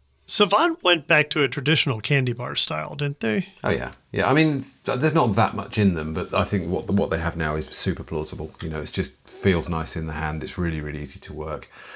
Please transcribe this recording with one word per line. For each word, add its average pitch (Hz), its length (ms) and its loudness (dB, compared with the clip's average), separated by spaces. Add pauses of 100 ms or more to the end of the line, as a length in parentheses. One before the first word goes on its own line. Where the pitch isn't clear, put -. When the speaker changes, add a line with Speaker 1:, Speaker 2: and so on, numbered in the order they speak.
(300)
Speaker 1:
Savant 240 540 4
went 175 240 4
back 151 240 2
to 151 120 2
a 135 40 4
traditional 131 540 0
candy 131 320 2
bar 131 220 -8
style, 151 400 0
didn't 143 240 -4
they? 107 280 0 (160)
Speaker 2:
Oh, - 80 0
yeah. 62 220 -2 (180)
Yeah, 95 180 2
I 131 60 4
mean, 151 280 2 (220)
th-, 117 140 0
there's 147 160 2
not 120 200 4
that 107 200 4
much - 240 -4
in 98 140 6
them, 80 200 -4
but 90 200 -4
I 98 100 2
think 90 260 -2
what, - 220 -2
what 95 180 2
they 90 80 0
have 82 180 -2
now 78 200 -2
is 78 120 -4
super - 360 -2
plausible. 78 480 -6 (100)
You 85 80 -6
know, 78 100 -6
it 76 140 -4
just 71 180 -2 (160)
feels 90 420 2
nice 80 260 -2
in 80 100 -4
the 78 80 -6
hand. 78 300 -4
It's - 140 -6
really, 82 240 -2
really 73 200 -6
easy - 200 -10
to 80 120 -8
work. 76 340 -8 (280)